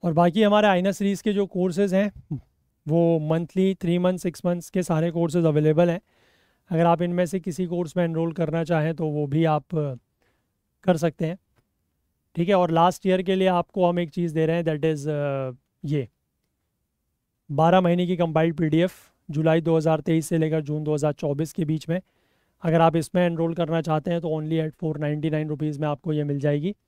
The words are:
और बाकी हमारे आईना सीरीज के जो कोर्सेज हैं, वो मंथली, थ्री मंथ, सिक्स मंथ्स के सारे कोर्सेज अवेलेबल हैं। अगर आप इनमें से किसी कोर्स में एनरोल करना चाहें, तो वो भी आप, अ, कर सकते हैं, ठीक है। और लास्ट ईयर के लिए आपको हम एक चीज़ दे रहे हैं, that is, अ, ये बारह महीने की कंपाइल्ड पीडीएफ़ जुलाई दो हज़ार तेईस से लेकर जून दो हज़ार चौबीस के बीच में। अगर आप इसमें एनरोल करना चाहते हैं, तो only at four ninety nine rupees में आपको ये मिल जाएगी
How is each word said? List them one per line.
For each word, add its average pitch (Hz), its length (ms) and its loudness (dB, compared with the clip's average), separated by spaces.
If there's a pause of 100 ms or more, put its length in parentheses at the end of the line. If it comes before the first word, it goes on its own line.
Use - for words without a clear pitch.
और 170 100 -2
बाकी 175 300 4
हमारे 208 240 4
आईना 190 240 2
सीरीज 196 300 -2
के 214 120 -2
जो 196 120 0
कोर्सेज 185 480 -2
हैं, 190 460 -2 (480)
वो 165 320 2
मंथली, 170 560 0
थ्री 175 220 -2
मंथ, 180 200 0
सिक्स 175 280 -8
मंथ्स 175 240 -4
के 185 140 -2
सारे 165 280 0
कोर्सेज 165 340 0
अवेलेबल 156 440 4
हैं। 170 120 -4 (680)
अगर 170 160 2
आप 170 160 4
इनमें 175 240 -2
से 185 140 -4
किसी 180 260 -4
कोर्स 175 320 -4
में 180 60 2
एनरोल 165 300 -2
करना 165 300 -2
चाहें, 160 320 0
तो 156 120 -4
वो 147 200 -2
भी 156 180 2
आप, 156 300 0
अ, 143 200 -4 (880)
कर 180 140 4
सकते 160 280 -2
हैं, 170 120 -6 (1000)
ठीक 170 140 -2
है। 202 60 4
और 180 160 4
लास्ट 165 340 2
ईयर 185 160 2
के 190 140 0
लिए 190 120 2
आपको 180 380 0
हम 175 140 2
एक 170 100 -4
चीज़ 170 240 -4
दे 160 120 0
रहे 160 100 0
हैं, 170 80 -2
that 156 200 -2
is, 151 240 -2
अ, 139 440 -4 (340)
ये 139 240 -4 (1400)
बारह 165 300 4
महीने 175 260 2
की 180 100 -2
कंपाइल्ड 160 400 0
पीडीएफ़ 165 540 0 (200)
जुलाई 160 300 2
दो 160 160 2
हज़ार 160 220 2
तेईस 160 280 0
से 170 100 -2
लेकर 156 240 0
जून 151 220 -6
दो 151 100 -2
हज़ार 147 200 0
चौबीस 147 400 -4
के 175 120 -4
बीच 156 240 -4
में। 175 120 -4 (600)
अगर 165 200 2
आप 165 140 4
इसमें 175 300 0
एनरोल 165 280 -2
करना 165 280 -2
चाहते 156 300 -2
हैं, 170 100 -2
तो 156 200 -4
only 156 260 -2
at 156 160 -12
four 151 200 -4
ninety 151 280 -2
nine 151 220 -2
rupees 151 240 -4
में 151 100 -2
आपको 147 260 -4
ये 151 100 0
मिल 143 160 -2
जाएगी 147 360 0 (120)